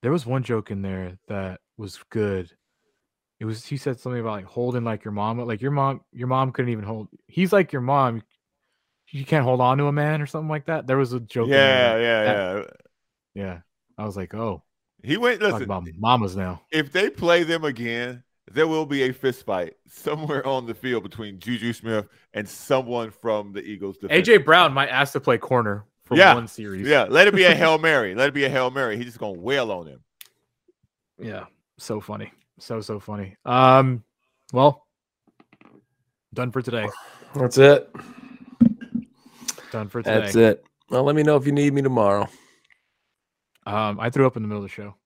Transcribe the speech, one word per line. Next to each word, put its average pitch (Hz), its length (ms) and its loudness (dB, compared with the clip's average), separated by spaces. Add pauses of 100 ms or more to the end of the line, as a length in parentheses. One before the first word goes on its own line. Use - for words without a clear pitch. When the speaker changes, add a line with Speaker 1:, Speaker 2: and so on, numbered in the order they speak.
Speaker 1:
There 120 100 -2
was 151 140 -2
one 127 180 -2
joke 110 260 -4
in 98 120 -8
there 95 360 -8 (120)
that 95 320 -10 (160)
was 104 200 -14 (120)
good. 98 420 -4 (880)
It 110 60 -10
was, 110 200 -10
he 143 120 -8
said 131 220 -6
something 123 200 -8
about, 113 140 -6
like, 98 120 -12
holding 123 380 -4
like 113 220 -6
your 107 80 -8
mom, 107 260 -4
like, 117 220 -8
your 135 100 -4
mom, 135 300 -2 (100)
your 123 160 -10
mom 131 240 0
couldn't 123 200 -4
even 107 120 -6
hold. 107 240 -10 (200)
He's 180 260 0
like, 196 180 4
"Your 139 100 -4
mom, 127 400 0 (880)
you 139 140 -10
can't 151 200 2
hold 127 160 2
on 127 160 4
to 143 80 0
a 143 80 0
man," 147 280 -2
or 147 40 -6
something 156 240 -8
like 151 160 -6
that. 160 220 -6
There 135 100 2
was 127 160 0
a 123 80 -6
joke 117 240 -4
in 127 60 0
there 131 500 4
Speaker 2:
Yeah, 113 220 2
Speaker 1:
that, 107 40 2
Speaker 2:
yeah, 101 260 0
Speaker 1:
that - 240 -10 (560)
Speaker 2:
yeah. 101 120 -12
Speaker 1:
Yeah. 90 140 -12 (380)
I 107 80 -10
was 101 120 -10
like, 92 160 -10
"Oh." 107 280 -8 (420)
Speaker 2:
He 135 120 -4
went, 233 240 -2
Speaker 1:
Talk 202 140 0
Speaker 2:
listen, 113 100 -4
Speaker 1:
about 95 220 -6 (120)
mamas 107 380 0
now. 90 360 -8
Speaker 2:
if 151 200 -2
they 196 180 0
play 175 340 2
them 165 200 -2
again, 120 580 -6 (300)
there 147 160 2
will 160 180 -2
be 139 180 -2
a 131 80 0
fist 127 320 -4
fight 90 300 -6 (140)
somewhere 151 580 -8
on 131 220 -4
the 113 80 -8
field 120 260 -4
between 101 380 -16
Juju 117 340 -6
Smith 110 340 -6 (280)
and 107 120 -8
someone 120 640 -4
from 104 440 -6
the 101 100 -10
Eagles 98 340 -10
defense. 147 220 0
Speaker 1:
A - 20 0
J 214 160 4
Brown 160 340 4
might 135 180 -2
ask 135 240 -2
to 143 60 -4
play 123 200 0
corner 107 440 -2 (200)
for - 120 -4
Speaker 2:
Yeah. 180 200 8
Speaker 1:
one 117 120 -6
series. 101 400 -10
Speaker 2:
Yeah, 139 220 4
let 165 180 6
it 202 80 2
be 190 100 4
a 170 100 6
Speaker 1:
<laughs> - 0 -
Speaker 2:
Hail 160 240 2
Mary. 139 360 0
Let 135 140 2
it 135 60 -12
be 143 100 0
a 131 40 0
Hail 131 220 0
Mary. 127 260 -4
He's 120 100 -8
just 117 100 -20
gonna 101 220 -10
wail 117 320 -2
on 87 160 -10
him. 67 160 -20 (1160)
Speaker 1:
Yeah, 104 260 -14 (320)
so 107 220 -10
funny. 104 320 -14 (280)
So, 113 220 -10
so 104 180 -10
funny. 101 360 -12 (100)
Um, 131 580 4 (500)
well, 135 320 2 (1500)
done 123 180 -6
for 135 100 -4
today. 117 260 -4 (460)
Speaker 3:
That's 127 240 0
it. 139 360 8 (1800)
Speaker 1:
Done 107 180 -6
for 117 120 -6
today. 110 180 2
Speaker 3:
That's 104 160 -2
it. 113 300 6 (240)
Well, 127 140 2
let 143 120 2
me 151 80 2
know 151 120 4
if 135 100 2
you 143 60 0
need 143 220 2
me 139 80 0
tomorrow. 104 460 2 (1400)
Speaker 1:
Um, 104 340 -2
I 117 100 -2
threw 135 180 2
up 123 100 -2
in 110 60 -6
the 107 40 -6
middle 107 160 -6
of 98 60 -12
the - 40 -18
show. 104 220 -18 (100)